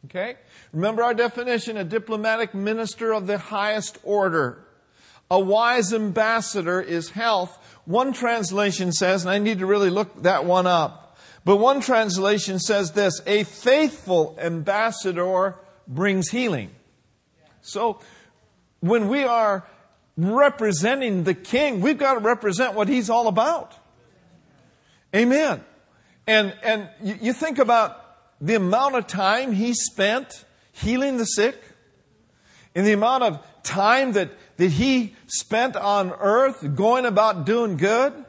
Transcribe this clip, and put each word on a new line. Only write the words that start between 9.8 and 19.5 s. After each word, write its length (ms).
look 320
that 240
one 200
up, 520
but 140
one 240
translation 760
says 340
this, 340
"A 180
faithful 960
ambassador 1160
brings 440
healing." 400
So 400
when 280
we 160
are 420